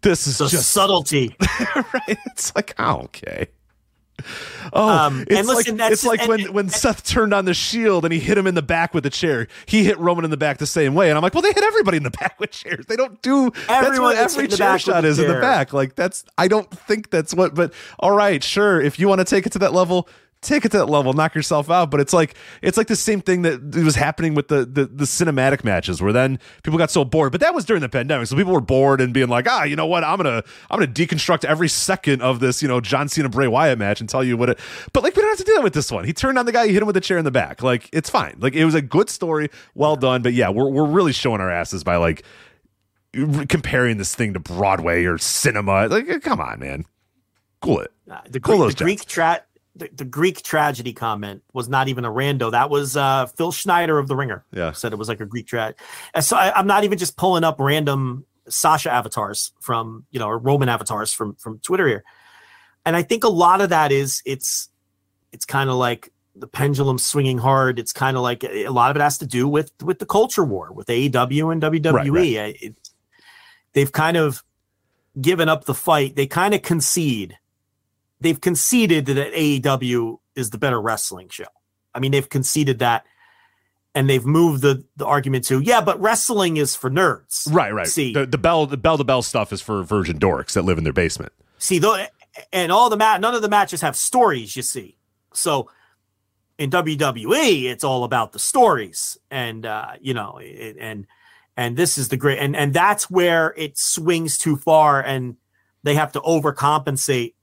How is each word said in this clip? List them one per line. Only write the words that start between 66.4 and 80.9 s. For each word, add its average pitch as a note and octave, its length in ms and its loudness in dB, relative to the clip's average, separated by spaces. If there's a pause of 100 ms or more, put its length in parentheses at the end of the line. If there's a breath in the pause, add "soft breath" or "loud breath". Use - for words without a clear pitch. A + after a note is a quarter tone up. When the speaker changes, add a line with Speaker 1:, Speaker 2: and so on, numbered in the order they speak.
Speaker 2:
pendulum C3+ 500 0
swinging C3 420 -2
hard. C3 380 2
It's A2+ 140 -8
kinda C3 300 -2
like B2 240 -2
a, G2+ 180 -6
a A#2 80 -4
lot B2 200 4
of C#3+ 40 -2
it D3 60 0
has C#3+ 160 2
to D#3+ 100 -8
do B2 180 0
with, D3 280 0 (100)
with F3+ 160 -4
the G3+ 60 -12
culture G#3 400 2
war F#2 260 -6
with G2+ 180 -14
A A#2+ 80 0
E C#3 120 2
W C3 400 2
and E3 100 0
W D#3 220 0
W D3 360 2
E. D3 200 2
Speaker 1:
Right, - 80 -
right. G#2+ 160 -10
Speaker 2:
I, - 60 -16
it, G#2+ 80 -16 (960 soft breath)
they've C#3 180 2
kind D#3+ 240 2
of D3+ 260 0 (800)
given E3 300 2
up D#3+ 160 0
the C3+ 100 -2
fight. C#3 400 0
They C3+ 120 0
kinda F#3+ 320 0
concede. D3 800 -2 (840)
They've D#3+ 180 0
conceded F3 680 2
that C3+ 100 0
A C#3+ 260 -2
E C#3+ 160 2
W B2 600 -2 (160)
is B2 140 -6
the A2 80 -12
better A#2+ 240 0
wrestling G2+ 480 -6